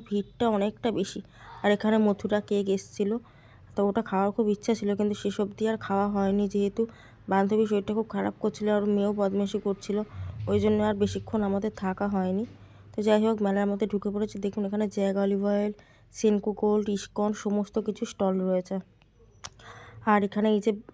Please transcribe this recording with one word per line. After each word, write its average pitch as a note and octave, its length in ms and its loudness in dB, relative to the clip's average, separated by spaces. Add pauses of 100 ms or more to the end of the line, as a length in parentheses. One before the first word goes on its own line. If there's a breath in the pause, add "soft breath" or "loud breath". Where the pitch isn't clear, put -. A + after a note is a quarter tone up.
ভিড়টা G3+ 440 -2
অনেকটা G#3+ 420 0
বেশি। F#3+ 300 -4 (400 loud breath)
আর G3+ 100 2
এখানে G#3+ 280 2
মথুরা G#3 420 2
কেক G3+ 280 -2
এসেছিলো, G3+ 480 -2 (560 loud breath)
তো - 140 -2
ওটা G3+ 160 0
খাওয়ার G3 300 0
খুব A3 160 0
ইচ্ছা G#3 260 0
ছিল, G3+ 220 -2
কিন্তু G#3 180 0
শেষ G3+ 260 -4
অবধি G3+ 280 -4
আর A3 100 -2
খাওয়া G3 300 0
হয়নি, G3+ 400 2
যেহেতু G3+ 340 0 (460 loud breath)
বান্ধবীর G3 420 4
শরীরটা G3+ 240 0
খুব A3 140 -2
খারাপ G3 300 -2
করছিল G#3+ 320 -2
আর G#3 120 4
ওর G#3 80 2
মেয়েও G3+ 220 2
বদমাইশি G3+ 460 0
করছিল, G3 400 -2 (500 loud breath)
ওই G#3 120 4
জন্য G#3+ 220 4
আর G#3+ 120 2
বেশিক্ষণ G3+ 480 -2
আমাদের G3 340 0
থাকা F#3+ 320 -2
হয়নি। F#3+ 360 0 (460 loud breath)
তো - 120 -14
যাই G#3+ 220 6
হোক, A3 180 2
মেলার G3+ 260 2
মধ্যে G3+ 180 -2
ঢুকে G3+ 240 -2
পড়েছি। G#3 280 -4
দেখুন G3+ 260 -4
এখানে G#3 240 -2
জ্যাক G3 280 0
অলিভ G3+ 280 2
অয়েল, G#3 280 0 (420 soft breath)
সেনকো G#3 380 2
গোল্ড, G#3 360 2
ইসকন, G#3 460 -2
সমস্ত G#3 460 -2
কিছু G#3 260 -4
স্টল F#3+ 340 0
রয়েছে। F#3 360 -2 (1300 loud breath)
আর G#3 180 6
এখানে G#3 260 0
এই G#3 100 2
যে, A3 120 2 (220)